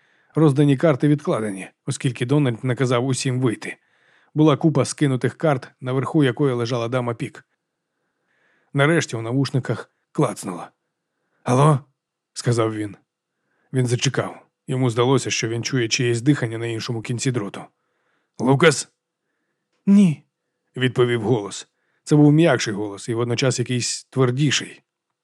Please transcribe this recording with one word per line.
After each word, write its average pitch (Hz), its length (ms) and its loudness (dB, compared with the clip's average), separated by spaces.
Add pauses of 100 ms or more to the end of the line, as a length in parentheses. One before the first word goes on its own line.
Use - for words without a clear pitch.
(360)
Роздані 143 420 4
карти 151 300 2
відкладені, 110 600 -2 (180)
оскільки 127 400 -4
Дональд 127 380 0
наказав 127 420 0
усім 127 360 -2
вийти. 107 360 -2 (560)
Була 151 240 4
купа 143 280 2
скинутих 131 520 -2
карт, 143 340 -2 (100)
наверху 131 420 0
якої 131 300 2
лежала 117 340 -4
дама 120 260 -4
пік. - 320 -12 (1300)
Нарешті 147 420 2
у 113 60 -6
навушниках 127 720 -4 (200)
клацнуло. 98 560 -4 (760)
«Алло?» 139 360 4 (540)
сказав 113 420 -2
він. 104 220 -8 (760)
Він 127 140 0
зачекав. 117 580 -4 (220)
Йому 131 220 -2
здалося, 120 400 0
що 113 180 -4
він 117 160 -6
чує 120 240 -4
чиєсь 120 340 -2
дихання 120 360 0
на 113 80 -8
іншому 113 360 -6
кінці 123 300 -4
дроту. 101 320 -6 (760)
«Лукас?» 135 500 2 (960)
«Ні», 196 380 4 (520)
відповів 123 460 0
голос. 101 460 -4 (360)
Це - 120 0
був 147 160 8
м'якший 147 420 2
голос 101 360 -8
і 117 40 -2
водночас 120 460 -2
якийсь 120 440 -6
твердіший. 131 800 -2 (420)